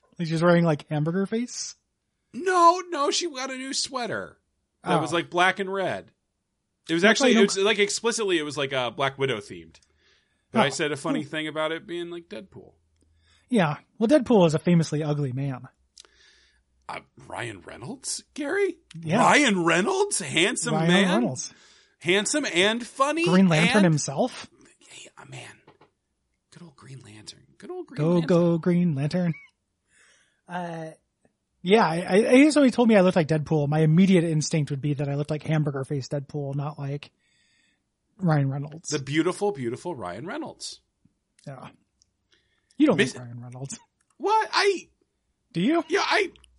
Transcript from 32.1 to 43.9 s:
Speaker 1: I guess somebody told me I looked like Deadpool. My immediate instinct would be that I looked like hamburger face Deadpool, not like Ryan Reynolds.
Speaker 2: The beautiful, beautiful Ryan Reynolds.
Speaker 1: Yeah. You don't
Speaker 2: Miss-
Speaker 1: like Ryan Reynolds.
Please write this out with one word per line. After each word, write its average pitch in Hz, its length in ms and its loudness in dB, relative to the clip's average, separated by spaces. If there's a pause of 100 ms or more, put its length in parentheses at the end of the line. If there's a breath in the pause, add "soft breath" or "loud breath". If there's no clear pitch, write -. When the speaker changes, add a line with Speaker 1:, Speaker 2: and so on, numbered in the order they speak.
Speaker 1:
I 254 120 8
guess 302 120 6
somebody 277 180 6
told 240 160 2
me 220 80 6
I 196 40 8
looked 180 160 4
like 165 120 2
Deadpool. 156 400 0
My 156 120 2
immediate 170 440 6
instinct 156 460 -2
would 139 120 -4
be 147 120 -2
that 139 140 -4
I 139 60 -4
looked 147 160 -4
like 151 140 -6
hamburger 139 400 -2
face 139 240 -6
Deadpool, 143 480 -8
not 147 220 -8
like 143 320 -10 (1080)
Ryan 151 320 0
Reynolds. 147 400 -12
Speaker 2:
The 151 80 -4
beautiful, 160 540 -2
beautiful 131 420 -8
Ryan 104 320 -10
Reynolds. 247 540 -14 (640)
Speaker 1:
Yeah. 135 220 -18 (1080)
You 302 120 4
don't 196 80 4
Speaker 2:
Miss- - 180 0
Speaker 1:
like - 100 -16
Ryan - 180 -14
Reynolds. 127 360 -14 (400)